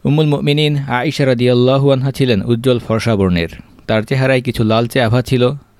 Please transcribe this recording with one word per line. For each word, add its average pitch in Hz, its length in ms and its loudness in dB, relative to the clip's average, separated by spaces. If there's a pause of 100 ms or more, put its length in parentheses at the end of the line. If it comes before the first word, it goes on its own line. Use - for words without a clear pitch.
উম্মুল 151 200 2
মুমিনিন 147 520 0
আয়েশা 139 480 -2
রাদিয়াল্লাহু 127 680 2
আনহা 131 200 0
ছিলেন 123 300 0
উজ্জ্বল 120 380 0
ফর্সা 113 360 -2
বর্ণের। 90 340 0 (380)
তার 110 160 0
চেহারায় 131 380 0
কিছু 127 220 -4
লালচে 113 380 0
আভা 120 200 2
ছিল, 123 300 0 (280)